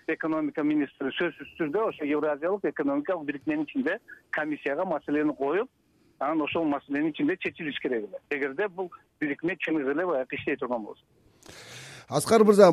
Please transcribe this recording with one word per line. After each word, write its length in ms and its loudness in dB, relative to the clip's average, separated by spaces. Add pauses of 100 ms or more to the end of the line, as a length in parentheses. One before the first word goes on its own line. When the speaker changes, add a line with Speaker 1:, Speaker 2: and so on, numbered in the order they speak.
Speaker 1:
экономика 560 -2
министри 520 0
сөзсүз 440 -6
түрдө 280 0
ошо 180 -6
Евразиялык 600 -2
экономикалык 600 -2
бирикменин 380 -2
ичинде 360 -2 (300)
комиссияга 560 -4
маселени 480 0
коюп, 360 0 (500)
анан 220 0
ошол 240 0
маселенин 460 0
ичинде 260 0
чечилиш 420 -6
керек 300 -2
эле. 100 -14 (100)
Эгерде 380 -2
бул 240 -8 (300)
бирикме 340 -2
чыныгы 360 0
эле 140 0
баягы 300 -2
иштей 220 -4
турган 260 -4
болсо. 180 -14 (1080)
Speaker 2:
Аскар 340 4
мырза, 280 10